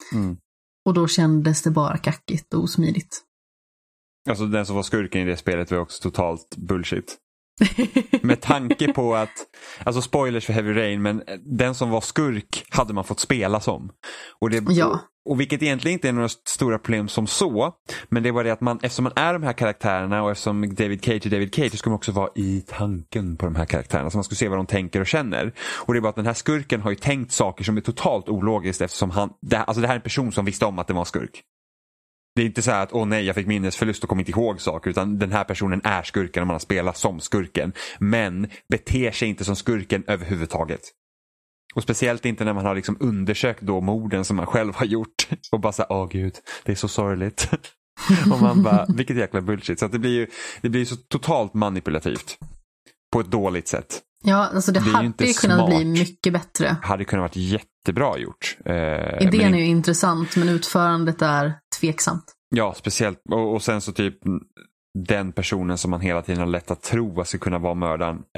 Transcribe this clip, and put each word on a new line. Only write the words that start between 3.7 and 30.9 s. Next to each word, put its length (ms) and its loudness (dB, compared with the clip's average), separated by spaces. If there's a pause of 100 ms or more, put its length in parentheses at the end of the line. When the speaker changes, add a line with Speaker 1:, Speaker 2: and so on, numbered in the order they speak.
Speaker 1:
Alltså, 180 0
den 200 0
som 100 -2
var 60 0
skurken 400 0
i 20 0
det 120 0
spelet 340 -2
var 80 0
också 240 -8
totalt 540 -2
bullshit. 600 -4 (440)
Speaker 2:
<laughs> 600 2
Speaker 1:
Med 180 4
tanke 520 2
på 220 2
att, 160 0 (540)
alltså, 180 0
spoilers 440 0
för 60 0
Heavy 240 2
Rain, 260 0
men 200 0 (220)
den 300 0
som 160 -2
var 100 2
skurk 680 -2
hade 240 2
man 100 -2
fått 160 -4
spela 400 2
som. 300 -4 (480)
Och 120 0
det, 180 0
Speaker 2:
Ja. 180 4
Speaker 1:
och, 460 -4
och 80 2
vilket 220 -2
egentligen 300 0
inte 160 -2
är 40 0
några 140 0
st-, 140 -6 (100)
stora 280 0
problem 300 -2
som 180 -2
så, 460 0 (360)
men 140 2
det 80 2
var 140 0
det 80 0
att 80 -4
man, 220 0
eftersom 200 -2
man 140 0
är 160 2
de 100 -4
här 100 -2
karaktärerna 680 0
och 80 2
eftersom 440 -2
David 300 -2
Cage 220 0
är 40 -2
David 240 -2
Cage, 160 0
så 60 -6
ska 140 -2
man 60 2
också 160 -4
vara 220 0
i 340 0
tanken 680 -4
på 100 -2
de 100 -2
här 100 0
karaktärerna, 440 -2
så 60 -2
man 80 -2
ska 100 -8
se 140 0
vad 100 -2
de 80 -2
tänker 340 -2
och 60 0
känner. 480 -2 (320)
Och 80 2
det 40 2
är 20 -2
bara 80 2
att 80 -4
den 100 -2
här 80 0
skurken 460 -2
har 100 -2
ju 60 -2
tänkt 360 -2
saker 320 0
som 120 2
är 40 0
totalt 480 0
ologiskt, 520 0
eftersom 300 -2
han, 200 0 (120)
det, 200 2
alltså, 180 -2
det 60 2
här 80 2
är 40 -2
en 40 -18
person 300 -2
som 120 0
visste 220 -2
om 120 -2
att 80 -4
det 80 -2